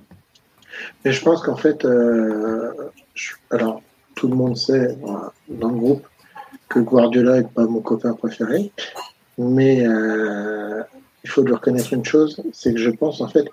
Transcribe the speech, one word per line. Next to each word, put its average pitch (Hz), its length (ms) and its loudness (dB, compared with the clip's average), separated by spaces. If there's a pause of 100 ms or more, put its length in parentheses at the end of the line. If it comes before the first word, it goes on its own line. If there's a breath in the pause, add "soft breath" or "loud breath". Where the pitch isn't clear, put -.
(1040 loud breath)
Mais 135 80 2
je 135 100 -2
pense 165 220 4
qu'en 139 140 -2
fait, 151 280 2
euh, 113 840 2 (420)
je... - 200 -12 (160)
alors, 113 320 -2 (340)
tout - 120 -2
le 127 80 0
monde 127 220 0
sait, 123 440 0
voilà, 98 320 -10 (160)
dans 113 200 -4
le 120 80 -2
groupe, 139 300 0 (600 loud breath)
que 127 100 2
Guardiola 120 600 4
est 117 140 -2
pas 117 120 2
mon 113 160 -2
copain 113 320 -2
préféré, 135 580 -4 (680 loud breath)
mais, 127 500 4
euh, 107 920 -2 (420)
il - 60 -14
faut 143 140 4
lui 120 100 2
reconnaître 123 400 0
une 123 120 -2
chose, 151 360 2 (120)
c'est 120 200 -2
que 113 60 -2
je 117 100 2
pense, 139 320 -2
en 113 60 -4
fait, 147 240 2